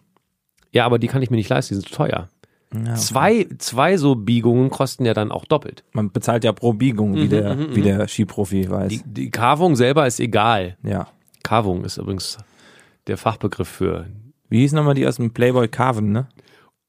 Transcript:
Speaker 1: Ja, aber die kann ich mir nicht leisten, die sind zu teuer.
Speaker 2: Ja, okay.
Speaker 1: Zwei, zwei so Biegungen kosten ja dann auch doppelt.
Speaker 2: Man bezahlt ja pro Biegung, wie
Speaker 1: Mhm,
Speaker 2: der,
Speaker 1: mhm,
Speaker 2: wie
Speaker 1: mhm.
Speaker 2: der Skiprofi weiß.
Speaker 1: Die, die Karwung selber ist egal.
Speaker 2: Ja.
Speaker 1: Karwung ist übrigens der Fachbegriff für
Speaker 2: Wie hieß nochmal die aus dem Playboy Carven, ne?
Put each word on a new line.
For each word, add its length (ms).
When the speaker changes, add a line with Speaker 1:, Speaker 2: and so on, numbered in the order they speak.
Speaker 1:
Ja, 120
aber 140
die 80
kann 140
ich 80
mir 60
nicht 140
leisten, 240
die 80
sind 80
zu 60
teuer. 340
Speaker 2:
Ja, 60
okay. 160
Speaker 1:
Zwei, 520
zwei 400
so 180
Biegungen 540
kosten 340
ja 100
dann 160
auch 140
doppelt. 480
Speaker 2:
Man 220
bezahlt 320
ja 80
pro 180
Biegung, 440
wie 100
Speaker 1:
Mhm, 40
Speaker 2:
der, 260
Speaker 1:
mhm, 200
Speaker 2:
wie 40
Speaker 1:
mhm. 40
Speaker 2:
der 240
Skiprofi 640
weiß. 180
Speaker 1:
Die, 160
die 280
Karwung 440
selber 320
ist 140
egal. 600
Speaker 2:
Ja. 260
Speaker 1:
Karwung 400
ist 140
übrigens 400
der 100
Fachbegriff 500
für 380
Speaker 2:
Wie 120
hieß 120
nochmal 220
die 120
aus 120
dem 160
Playboy 340
Carven, 460
ne? 160